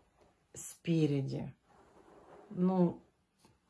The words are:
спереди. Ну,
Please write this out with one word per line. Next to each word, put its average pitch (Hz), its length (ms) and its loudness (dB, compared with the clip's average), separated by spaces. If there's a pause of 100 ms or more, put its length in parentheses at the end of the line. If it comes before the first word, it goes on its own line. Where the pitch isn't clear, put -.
(540)
спереди. 143 1000 -2 (1000)
Ну, 180 520 2 (680)